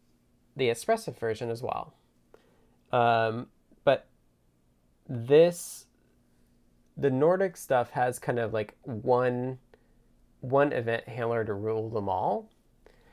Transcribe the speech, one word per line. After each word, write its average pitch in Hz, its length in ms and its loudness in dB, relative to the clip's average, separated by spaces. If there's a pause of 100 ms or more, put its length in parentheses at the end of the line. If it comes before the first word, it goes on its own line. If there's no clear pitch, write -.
(580)
the 131 120 0
expressive 214 480 -2
version 113 320 -6
as 117 140 -6
well. - 300 -6 (1000)
Um, 117 560 2 (380)
but 135 220 4 (1000)
this, 143 800 4 (1120)
the 139 140 0
Nordic 170 440 2
stuff 123 360 -2
has 123 280 -2
kind 127 180 -4
of, 113 140 -2
like, 107 300 -4
one, 127 800 -2 (840)
one 135 320 2
event 117 340 -4
handler 117 380 -2
to 104 80 -4
rule 110 360 -4
them 104 200 -4
all. 160 400 -2 (640)